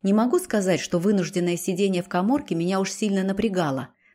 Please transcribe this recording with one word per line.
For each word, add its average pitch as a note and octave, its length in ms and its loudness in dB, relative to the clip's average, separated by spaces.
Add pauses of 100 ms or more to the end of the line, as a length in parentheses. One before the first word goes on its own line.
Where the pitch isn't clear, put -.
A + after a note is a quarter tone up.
Не G3 100 2
могу B3 280 4
сказать, F#3+ 400 0
что - 180 -2
вынужденное F3 580 0
сидение F#3 460 0
в F3+ 60 -10
каморке G3+ 480 0
меня F3+ 240 0
уж G3 100 -2
сильно G3 320 0
напрягало. F#3+ 680 -2 (240)